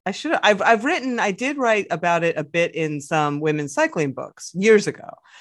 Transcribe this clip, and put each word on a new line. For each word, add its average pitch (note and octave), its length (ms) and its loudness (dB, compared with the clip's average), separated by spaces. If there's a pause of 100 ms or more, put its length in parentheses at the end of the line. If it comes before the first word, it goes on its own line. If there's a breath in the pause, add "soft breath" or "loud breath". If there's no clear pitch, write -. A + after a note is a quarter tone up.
I F#3 60 -6
should D4+ 220 -6
have, - 100 0
I've, G#3 200 4
I've A3+ 220 4
written, C4 340 -2
I G3+ 140 0
did C4 260 -4
write A3 320 2
about E3+ 340 0
it E3 120 0
a D3+ 80 -4
bit E3+ 300 0
in D3+ 260 -4
some D3 400 -2
women's D3+ 340 -2
cycling A#3+ 380 0
books - 420 -14
years G3+ 320 6
ago. - 220 -8 (320 loud breath)